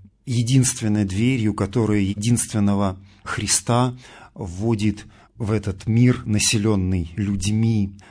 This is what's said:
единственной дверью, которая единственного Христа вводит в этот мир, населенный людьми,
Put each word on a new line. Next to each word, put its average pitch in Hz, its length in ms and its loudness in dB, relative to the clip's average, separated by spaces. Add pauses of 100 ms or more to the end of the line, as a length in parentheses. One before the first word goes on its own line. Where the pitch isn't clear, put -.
(260)
единственной 117 800 2
дверью, 107 480 0
которая 104 460 0
единственного 101 1000 0 (260)
Христа 123 720 -2 (380)
вводит 104 720 -2 (300)
в 107 160 -4
этот 101 340 -4
мир, 123 400 4
населенный 101 920 0
людьми, 104 800 0 (160)